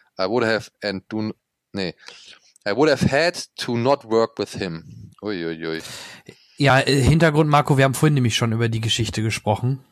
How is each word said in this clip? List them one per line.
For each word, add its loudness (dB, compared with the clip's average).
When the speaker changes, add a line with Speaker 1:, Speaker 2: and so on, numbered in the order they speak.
Speaker 1:
I -2
would 0
have -2
and -6
do -6
n-, -6
nee. -6
I -2
would 2
have 2
had 0
to -4
not 0
work 0
with -6
him.“ -10
Uiuiui. -6
Speaker 2:
Ja, 4
äh, 0
Hintergrund, 4
Marco, 4
wir 4
haben 2
vorhin 2
nämlich 2
schon 0
über 0
die -2
Geschichte -2
gesprochen. -2